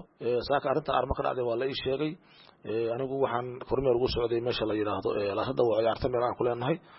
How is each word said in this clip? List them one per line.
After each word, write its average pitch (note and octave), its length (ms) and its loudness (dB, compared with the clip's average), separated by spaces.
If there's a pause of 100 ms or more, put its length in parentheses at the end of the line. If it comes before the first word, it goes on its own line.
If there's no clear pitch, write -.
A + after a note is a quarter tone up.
(160)
Ee, A#2+ 260 -2
saaka C3+ 260 0
arrinta C#3 260 0
Armo C3 200 0
ka - 100 -4
dhacday C3 200 0
waa A#2 160 0
la C3 80 0
ii C3+ 100 -4
sheegay. C#3 340 -2 (500)
Ee, A2+ 300 -2
anigu C3 260 -4
waxaan B2 300 0 (120)
kormeer B2+ 360 2
ugu B2 120 2
socday A#2 320 2
meesha A2+ 260 0
la G#2+ 80 0
yidhaahdo, G#2 420 0
ee, G2+ 200 0
la G#2+ 80 0
hadda C3+ 200 0
waa A2 160 4
ciyaarta A2+ 300 2
meel A#2+ 140 0
aan A#2 140 0
ku - 60 0
leenahay. B2 320 0 (240)